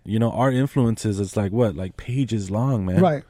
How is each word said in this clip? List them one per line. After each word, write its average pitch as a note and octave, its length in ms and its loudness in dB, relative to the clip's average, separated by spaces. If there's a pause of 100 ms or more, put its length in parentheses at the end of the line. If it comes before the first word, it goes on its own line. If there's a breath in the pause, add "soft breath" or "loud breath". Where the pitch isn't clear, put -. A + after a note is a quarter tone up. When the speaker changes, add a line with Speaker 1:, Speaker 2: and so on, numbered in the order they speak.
Speaker 1:
you A2 160 -2
know, A#2 100 2
our C3 220 0
influences, A#2 680 0
it's G2 180 -4
like, G2+ 140 0
what, A2 240 2
like, F#2 220 -8
pages A2+ 520 -4
long, A2 380 0
man. F2+ 140 2
Speaker 2:
Right, D#3+ 300 2